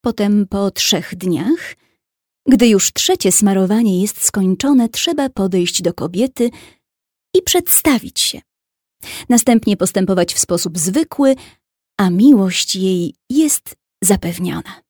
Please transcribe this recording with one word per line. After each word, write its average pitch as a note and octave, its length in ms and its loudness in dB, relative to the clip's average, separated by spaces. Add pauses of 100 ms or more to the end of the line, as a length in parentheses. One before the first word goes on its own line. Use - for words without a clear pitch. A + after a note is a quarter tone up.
potem G#3 460 0
po G3 240 -2
trzech - 440 -4
dniach. F3+ 600 -2 (720)
Gdy A#3+ 200 6
już G3 260 2
trzecie F#4 380 0
smarowanie G3 680 2
jest - 220 -6
skończone, A3+ 680 0
trzeba D4 400 -4
podejść F#3 520 -2
do F3 120 -2
kobiety A#3 560 -2 (880)
i F#4 60 4
przedstawić - 800 -2
się. - 220 -4 (880)
Następnie A3+ 480 2
postępować F#3 560 0
w - 60 -4
sposób F3 380 -4
zwykły, C4+ 580 0 (640)
a F#3+ 100 2
miłość G3 680 4
jej F#3 400 -2 (140)
jest D4 460 -2 (280)
zapewniona. E3+ 880 -4